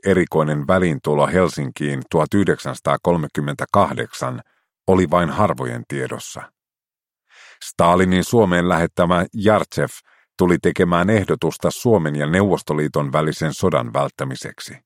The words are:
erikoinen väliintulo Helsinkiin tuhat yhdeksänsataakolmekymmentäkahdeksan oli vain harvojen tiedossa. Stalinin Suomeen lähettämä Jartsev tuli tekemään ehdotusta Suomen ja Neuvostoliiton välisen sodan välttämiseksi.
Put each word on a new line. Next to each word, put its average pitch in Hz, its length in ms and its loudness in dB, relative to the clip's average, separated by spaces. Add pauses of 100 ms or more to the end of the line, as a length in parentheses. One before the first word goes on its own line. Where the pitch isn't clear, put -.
erikoinen 78 600 0
väliintulo 76 600 0
Helsinkiin 71 720 -2 (100)
tuhat 78 220 0
yhdeksänsataakolmekymmentäkahdeksan 80 2000 -2 (460)
oli 92 220 4
vain 87 200 2
harvojen 64 580 -2
tiedossa. 64 640 -10 (1120)
Stalinin 90 580 4
Suomeen 90 460 2
lähettämä 85 640 0
Jartsev 98 540 0 (500)
tuli 87 240 2
tekemään 87 480 2
ehdotusta 85 640 0
Suomen 85 440 0
ja 73 120 -2
Neuvostoliiton 76 840 0
välisen 78 420 -2
sodan 69 400 -2
välttämiseksi. - 920 -8